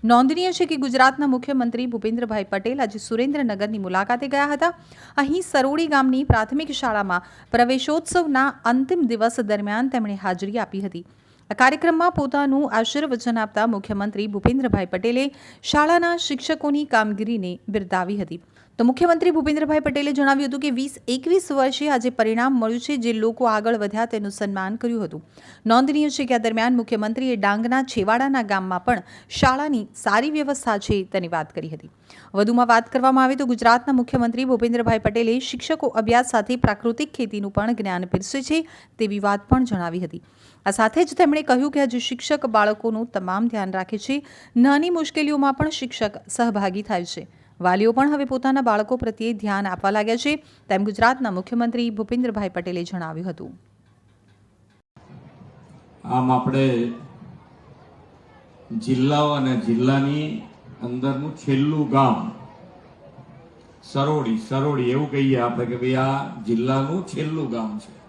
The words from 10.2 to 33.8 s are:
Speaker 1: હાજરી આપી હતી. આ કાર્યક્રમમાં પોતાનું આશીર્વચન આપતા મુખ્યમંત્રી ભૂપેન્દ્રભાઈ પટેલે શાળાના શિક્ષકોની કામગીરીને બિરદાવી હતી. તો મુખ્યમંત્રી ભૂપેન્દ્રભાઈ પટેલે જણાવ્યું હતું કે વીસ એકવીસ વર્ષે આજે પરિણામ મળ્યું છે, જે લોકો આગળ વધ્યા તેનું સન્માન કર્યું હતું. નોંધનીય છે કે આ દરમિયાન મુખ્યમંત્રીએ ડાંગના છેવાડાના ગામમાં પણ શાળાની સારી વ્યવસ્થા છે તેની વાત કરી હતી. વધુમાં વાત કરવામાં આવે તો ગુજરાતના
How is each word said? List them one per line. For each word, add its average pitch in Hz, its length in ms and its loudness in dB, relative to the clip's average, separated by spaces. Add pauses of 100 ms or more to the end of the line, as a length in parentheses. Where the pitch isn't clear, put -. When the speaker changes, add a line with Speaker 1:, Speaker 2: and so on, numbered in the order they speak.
Speaker 1:
હાજરી 196 400 -4
આપી 196 220 -8
હતી. 175 180 -10 (440)
આ 208 120 -8
કાર્યક્રમમાં 320 580 4
પોતાનું 285 480 0 (140)
આશીર્વચન 240 640 -2
આપતા 214 260 0
મુખ્યમંત્રી 202 640 -4
ભૂપેન્દ્રભાઈ 208 580 0
પટેલે 240 320 0 (460)
શાળાના 339 420 4 (140)
શિક્ષકોની 294 600 -2
કામગીરીને 214 640 0 (200)
બિરદાવી 196 500 -2
હતી. 170 220 -10 (360)
તો 233 80 4
મુખ્યમંત્રી 339 480 4
ભૂપેન્દ્રભાઈ 302 480 0
પટેલે 285 340 0
જણાવ્યું 277 320 2
હતું 262 140 -4
કે 294 80 0
વીસ 262 240 -4 (180)
એકવીસ 339 380 2
વર્ષે 277 420 0
આજે 247 240 0
પરિણામ 233 400 2
મળ્યું 233 260 0
છે, 294 140 -2
જે 233 160 0
લોકો 226 380 0
આગળ 220 320 2
વધ્યા 214 260 -2
તેનું 208 240 -6
સન્માન 196 480 -4
કર્યું 233 240 -2
હતું. 160 160 -10 (440)
નોંધનીય 277 500 4
છે 277 100 -2
કે 247 120 2
આ 220 60 0
દરમિયાન 226 360 2
મુખ્યમંત્રીએ 226 580 -2
ડાંગના 220 420 2 (140)
છેવાડાના 240 580 2
ગામમાં 185 340 -2
પણ - 220 0 (300)
શાળાની 269 440 2 (200)
સારી 233 340 2
વ્યવસ્થા 277 400 -2 (120)
છે 208 100 2 (160)
તેની 180 220 -2
વાત 156 200 -6
કરી 160 160 -8
હતી. 156 180 -16 (440)
વધુમાં 233 380 4
વાત 226 220 4
કરવામાં 262 320 4
આવે 262 160 0
તો 277 120 -2
ગુજરાતના 240 460 4